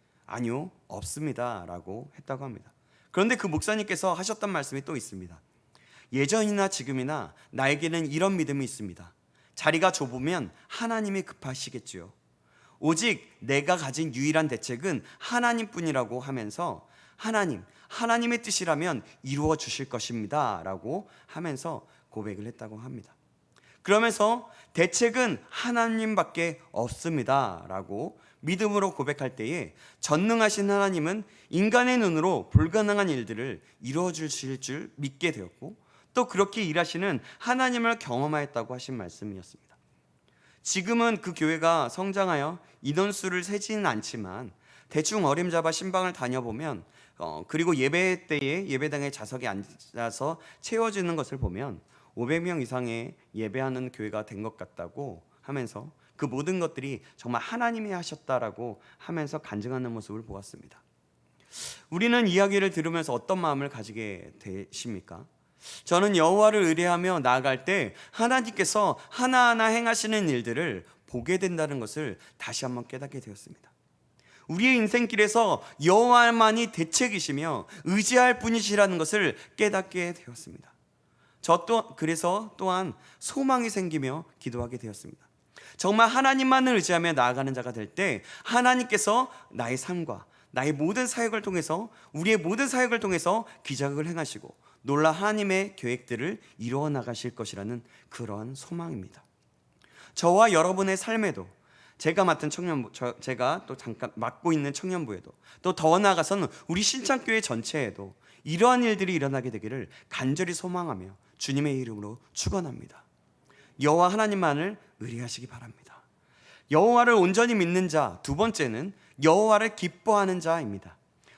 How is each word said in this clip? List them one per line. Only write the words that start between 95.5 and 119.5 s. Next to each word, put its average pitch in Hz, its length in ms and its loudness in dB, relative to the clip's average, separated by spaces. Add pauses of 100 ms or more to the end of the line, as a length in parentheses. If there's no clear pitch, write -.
계획들을 123 640 -6 (160)
이루어 135 320 -4
나가실 120 460 -6
것이라는 110 480 -10 (260)
그러한 110 460 -10
소망입니다. 160 680 -12 (920)
저와 196 380 6
여러분의 185 440 4
삶에도, 190 500 -2 (520)
제가 165 260 2
맡은 156 240 2
청년부, 151 440 -4
저, 123 280 -6
제가 131 460 -2
또 131 100 -10
잠깐 117 380 -10
맡고 123 400 -2
있는 143 180 0
청년부에도, 147 580 -8 (300)
또 180 140 0
더 160 240 6
나아가서는 190 480 4 (220)
우리 185 140 0
신창교회 233 600 0
전체에도 113 720 -6 (300)
이러한 240 380 4
일들이 190 320 2
일어나게 135 360 -2
되기를 110 400 -10 (180)
간절히 160 460 -2
소망하며 156 600 -6 (220)
주님의 143 440 -2
이름으로 110 380 -10 (140)
축원합니다. - 720 -6 (800)
여호와 165 260 6
하나님만을 190 720 0 (220)
의뢰하시기 120 480 -10
바랍니다. - 540 -20 (680)
여호와를 240 420 8
온전히 220 420 6
믿는 185 340 2
자, 135 340 0
두 139 140 -2
번째는 165 580 -2 (280)
여호와를 214 540 6